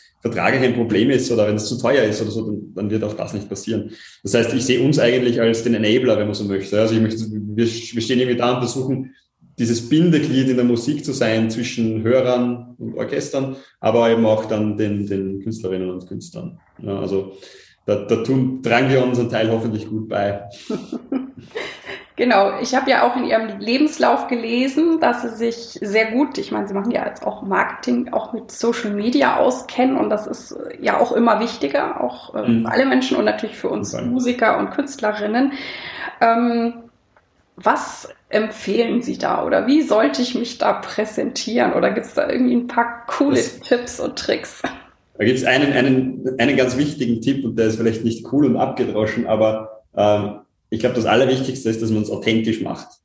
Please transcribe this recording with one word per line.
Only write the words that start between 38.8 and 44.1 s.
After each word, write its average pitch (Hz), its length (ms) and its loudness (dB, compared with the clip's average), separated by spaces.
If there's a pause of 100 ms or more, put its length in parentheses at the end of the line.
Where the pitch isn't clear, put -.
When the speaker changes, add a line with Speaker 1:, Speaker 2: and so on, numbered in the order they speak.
Speaker 2:
Sie - 160 -4
da - 300 0
oder 214 200 2
wie 294 140 6
sollte 247 400 2
ich 240 140 -2
mich 233 240 -4
da - 160 2
präsentieren - 1000 -2
oder - 180 2
gibt's - 220 -4
da - 160 0
irgendwie 247 280 2
ein 233 100 0
paar - 400 -4
coole 285 300 2
Speaker 1:
Das - 240 -2
Speaker 2:
Tipps - 380 -2
und - 200 -6